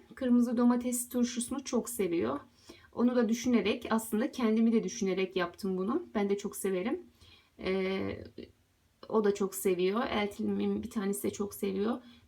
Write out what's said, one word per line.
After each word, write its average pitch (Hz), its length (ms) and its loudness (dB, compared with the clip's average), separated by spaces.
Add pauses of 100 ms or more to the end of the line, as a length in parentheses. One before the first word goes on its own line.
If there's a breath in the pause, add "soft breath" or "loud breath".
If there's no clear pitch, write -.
(160)
kırmızı 240 420 4
domates 247 520 2
turşusunu 247 540 -2
çok - 260 -2
seviyor. 202 500 0 (540 loud breath)
Onu 247 220 4
da 233 140 4
düşünerek, 226 600 0
aslında 220 420 0
kendimi 226 420 4
de 220 100 4
düşünerek 185 520 -2
yaptım 185 420 -2
bunu. 247 380 -2
Ben 202 140 0
de 202 80 2
çok - 180 -6
severim. 202 460 -2 (580 loud breath)
E, 190 400 -2 (1120)
o 214 140 2
da 202 100 4
çok 196 220 -2
seviyor. 190 460 0 (100)
Eltimin 208 720 -2
bir 226 60 -8
tanesi 202 340 -2
de 208 60 0
çok 202 260 -6
seviyor. 202 460 -2 (260 loud breath)